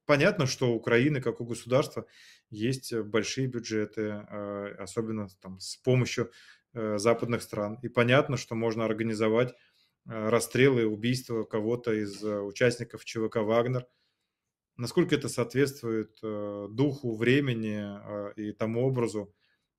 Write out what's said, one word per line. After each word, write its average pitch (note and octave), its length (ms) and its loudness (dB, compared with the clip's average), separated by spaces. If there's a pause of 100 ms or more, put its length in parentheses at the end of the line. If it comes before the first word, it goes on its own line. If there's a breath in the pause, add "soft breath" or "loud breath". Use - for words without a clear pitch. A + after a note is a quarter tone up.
понятно, D3 400 4
что B2+ 260 0
у A2+ 40 2
Украины, B2 440 4
как A#2 200 -4
у A#2+ 40 -8
государства, A#2 640 -2 (440 loud breath)
есть, B2 420 -4
э, A2+ 100 -2
большие A2 460 0
бюджеты, A2 540 -4
э, G2+ 760 -6
особенно G#2+ 500 -6 (140)
там F#2+ 180 -14
с - 160 -12
помощью, B2 540 2 (440 loud breath)
э, G#2+ 240 -2
западных A#2 440 2
стран. G#2 400 -6
И A#2 60 -8
понятно, B2+ 500 4
что - 160 -8
можно A2+ 320 0
организовать, A2+ 640 0 (560 soft breath)
э, A2 220 -4
расстрелы, A#2+ 560 4
убийства A2+ 580 -2
кого-то A2+ 480 -2
из, G2+ 320 -4
э, G#2 160 -4
участников A2+ 640 -2
Ч - 160 -8
В A2 80 0
К A2+ 140 -2
"Вагнер". A#2+ 440 2 (880)
Насколько D3+ 400 0
это B2 120 -4
соответствует, A#2+ 920 -2
э, G#2 480 -8
духу B2+ 460 0
времени, A2+ 680 2
э, G#2 540 -10
и G#2 160 -6
тому A2+ 340 0
образу, G#2+ 480 -2 (440)